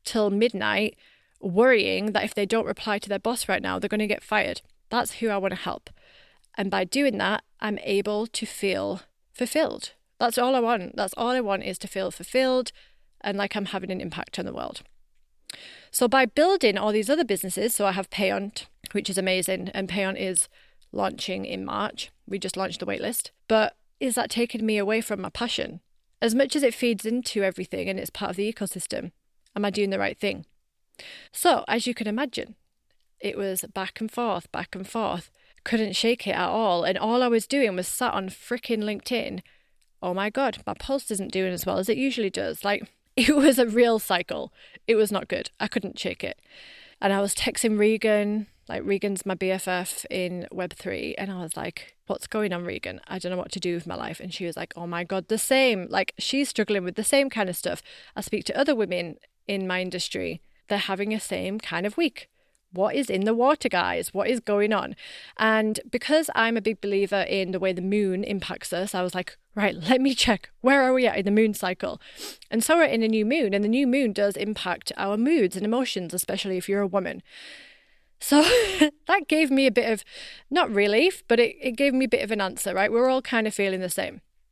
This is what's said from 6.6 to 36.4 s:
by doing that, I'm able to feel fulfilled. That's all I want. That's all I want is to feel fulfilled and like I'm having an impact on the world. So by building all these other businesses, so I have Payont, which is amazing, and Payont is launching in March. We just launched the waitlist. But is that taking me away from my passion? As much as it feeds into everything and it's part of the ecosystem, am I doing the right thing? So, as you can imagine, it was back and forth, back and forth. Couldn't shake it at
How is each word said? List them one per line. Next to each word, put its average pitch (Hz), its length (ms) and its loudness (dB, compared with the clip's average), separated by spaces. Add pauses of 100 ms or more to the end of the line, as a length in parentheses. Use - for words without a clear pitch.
by 190 120 0
doing 254 340 0
that, 196 260 0 (160)
I'm 214 200 -4
able 208 480 -2
to - 180 -6
feel 190 560 -4 (320)
fulfilled. - 600 -2 (260)
That's 233 180 2
all 247 180 2
I 254 40 4
want. 226 360 0
That's 196 200 -2
all 233 140 -2
I 254 120 0
want 196 220 -2
is 180 160 -6
to 202 80 -10
feel 190 240 -4
fulfilled 254 600 0 (500)
and 202 160 -2
like 202 180 -2
I'm 208 100 -2
having 185 260 -6
an 185 100 -6
impact 165 380 -8
on 180 60 -6
the - 80 -8
world. - 280 -10 (1120)
So - 160 2
by 262 180 6
building 294 520 4
all 214 140 0
these 214 180 0
other 311 140 2
businesses, 196 500 -2
so 202 120 0
I 190 60 2
have 185 180 -4
Payont, 202 560 -2 (260)
which 202 180 -4
is 190 80 -2
amazing, 185 520 -2
and 196 200 -6
Payont 190 300 -2
is 185 280 -2 (440)
launching 190 540 -4
in 190 200 -8
March. - 460 -6 (160)
We 196 120 -6
just 185 180 -6
launched 185 220 -6
the 185 60 -6
waitlist. - 460 -4 (160)
But 214 280 2 (240)
is 262 160 -2
that 233 140 -2
taking 233 360 -2
me 214 120 2
away 214 240 0
from 202 200 -4
my 185 80 -6
passion? - 520 -4 (400)
As 226 140 2
much 269 200 2
as 285 80 2
it 233 100 4
feeds 233 320 0
into 226 380 -2
everything 185 460 -4
and - 100 -4
it's - 100 -8
part - 220 -6
of 180 60 -6
the 208 140 0
ecosystem, - 600 -6 (440)
am 202 100 -2
I 202 40 2
doing 202 200 0
the 196 100 -2
right 196 180 -2
thing? 196 280 -4 (840)
So, - 360 4
as 226 180 0
you 247 80 -2
can 214 140 -4
imagine, 240 480 -4 (640)
it - 180 -6
was 190 360 -4
back 190 280 -8
and 220 100 -6
forth, 208 400 -4
back - 240 -8
and 190 120 -10
forth. 196 420 -4 (340)
Couldn't 220 320 -2
shake 233 300 0
it 196 60 -2
at 180 180 0